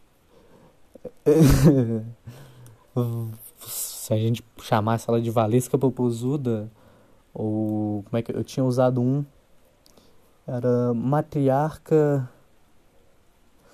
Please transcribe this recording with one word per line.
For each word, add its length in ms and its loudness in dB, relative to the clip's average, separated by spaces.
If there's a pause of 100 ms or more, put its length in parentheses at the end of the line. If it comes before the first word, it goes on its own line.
(1200)
<laughs> 800 6 (1600)
Se 460 -8
a 60 0
gente 260 -2 (160)
chamasse 480 -2
ela 100 2
de 120 -2
Valesca 480 0
Popozuda, 920 -2 (600)
ou 720 -4
como 160 -6
é 40 -4
que 100 -10
eu 120 -6
tinha 180 -6
usado 380 0
um, 240 0 (1200)
era 460 0
Matriarca, 1400 0 (1400)